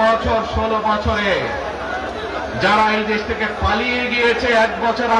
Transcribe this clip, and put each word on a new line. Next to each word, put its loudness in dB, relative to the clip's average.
বছর, 2
ষোলো 0
বছরে 0
যারা 4
এই 0
দেশ 0
থেকে -2
পালিয়ে 0
গিয়েছে 2
এক 0
বছর 0